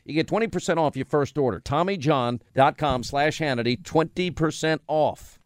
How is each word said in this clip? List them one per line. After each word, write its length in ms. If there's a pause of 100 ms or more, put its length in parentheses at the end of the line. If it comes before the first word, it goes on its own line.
You 100
get 140
twenty 180
percent 320
off 160
your 120
first 300
order. 220
Tommy 380
John 440 (140)
dot 240
com 240
slash 380
Hannity, 420
twenty 480
percent 560
off. 580